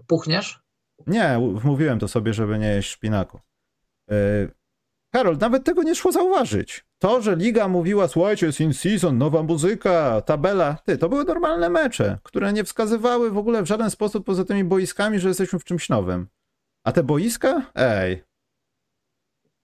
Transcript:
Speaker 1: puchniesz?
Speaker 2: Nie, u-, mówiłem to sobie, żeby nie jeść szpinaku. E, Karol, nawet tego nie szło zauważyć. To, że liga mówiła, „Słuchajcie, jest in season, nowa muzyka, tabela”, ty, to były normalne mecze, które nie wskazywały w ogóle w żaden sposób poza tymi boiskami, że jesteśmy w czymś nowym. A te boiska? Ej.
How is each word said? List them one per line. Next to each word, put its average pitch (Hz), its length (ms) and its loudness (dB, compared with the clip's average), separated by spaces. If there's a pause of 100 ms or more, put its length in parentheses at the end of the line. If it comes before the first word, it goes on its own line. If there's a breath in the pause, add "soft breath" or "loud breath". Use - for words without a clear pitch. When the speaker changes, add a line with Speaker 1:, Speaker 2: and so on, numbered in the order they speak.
Speaker 1:
puchniesz? 165 540 -2 (460)
Speaker 2:
Nie, 165 320 2
u-, 110 260 -2
mówiłem 139 340 2
to 101 100 -4
sobie, 110 260 -2
żeby 107 240 -2
nie 107 100 0
jeść 101 220 -2
szpinaku. 107 500 -4 (720)
E, 104 40 0 (1000)
Karol, 202 260 2
nawet 240 260 2
tego 339 180 2
nie 320 120 0
szło - 180 0
zauważyć. 330 720 0 (140)
To, 226 240 2
że 202 140 0
liga 208 320 2
mówiła, 185 400 2
„Słuchajcie, 190 380 2
jest 151 140 -2
in 160 140 2
season, 165 440 0
nowa 151 240 2
muzyka, 160 760 2
tabela”, 156 640 0
ty, 160 140 0
to 165 100 2
były 285 160 0
normalne 170 440 0
mecze, 175 540 0
które 202 300 -2
nie 208 120 0
wskazywały 233 680 0
w 202 80 -2
ogóle 214 240 0
w 160 40 -2
żaden 214 240 0
sposób 202 360 -4
poza 185 180 0
tymi 196 200 0
boiskami, 190 540 0
że 185 100 0
jesteśmy 185 300 -2
w - 60 -8
czymś - 240 -6
nowym. 92 380 -2 (580)
A 120 80 -2
te 175 100 2
boiska? 233 600 0 (120)
Ej. 95 480 0 (1400)